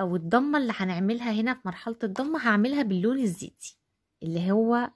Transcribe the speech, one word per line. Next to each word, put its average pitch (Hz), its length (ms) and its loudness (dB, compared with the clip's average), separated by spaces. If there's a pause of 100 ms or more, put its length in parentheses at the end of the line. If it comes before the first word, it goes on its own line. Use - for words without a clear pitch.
أو 185 160 0
الضمة 247 420 2
اللي 247 180 0
هنعملها 196 560 0
هنا 220 220 0
في 247 100 -8
مرحلة 226 380 -8
الضمة 254 460 -2
هعملها 240 340 4
باللون 208 360 0
الزيتي - 600 -6 (440)
اللي 170 300 -2
هو، 233 440 2